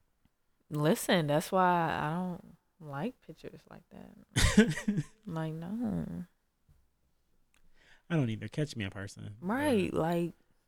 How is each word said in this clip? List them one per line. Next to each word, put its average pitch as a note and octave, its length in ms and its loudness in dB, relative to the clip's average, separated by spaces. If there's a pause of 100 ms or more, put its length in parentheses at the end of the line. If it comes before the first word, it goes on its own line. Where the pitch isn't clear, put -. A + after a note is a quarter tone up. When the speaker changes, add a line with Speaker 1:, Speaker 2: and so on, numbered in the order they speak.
(680)
Speaker 1:
Listen, D#3 580 2
that's D3 240 0
why F#3 120 4 (360)
I D3+ 160 -2
don't F3+ 400 -8 (240)
like D3+ 360 -8 (100)
pictures - 340 -16 (100)
like G#1+ 220 -20
that. - 1160 2
Speaker 2:
<laughs> - 180 -20
Speaker 1:
Like, D#3+ 260 -4
no. F3 720 -6 (1800)
Speaker 2:
I E3+ 60 0
don't C3 140 4
either. G#2+ 180 -4
Catch - 280 -4
me A2+ 80 -4
in F#2+ 80 -4
person. G#2 480 -12
Speaker 1:
Right, A3 520 2
Speaker 2:
But - 80 0
Speaker 1:
like, E3+ 340 0 (340)